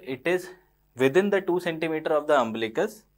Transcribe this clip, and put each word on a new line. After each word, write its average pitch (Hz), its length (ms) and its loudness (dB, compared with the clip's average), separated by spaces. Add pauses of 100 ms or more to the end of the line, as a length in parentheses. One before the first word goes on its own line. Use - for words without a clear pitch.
it - 240 -12
is 175 240 -2 (460)
within 139 340 2
the 196 100 2
two 180 200 -2
centimeter 160 520 -4
of 147 140 0
the 151 120 4
umbilicus, 113 680 -2 (140)